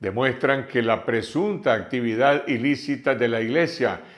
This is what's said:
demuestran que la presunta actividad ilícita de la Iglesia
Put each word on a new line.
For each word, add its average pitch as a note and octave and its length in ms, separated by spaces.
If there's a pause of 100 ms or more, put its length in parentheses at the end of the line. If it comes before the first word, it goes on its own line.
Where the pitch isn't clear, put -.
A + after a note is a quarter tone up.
demuestran B2+ 680
que A#2+ 160
la A2+ 240
presunta C#3+ 680
actividad B2 760
ilícita C#3 640
de A#2 140
la A2+ 120
Iglesia A#2+ 600 (180)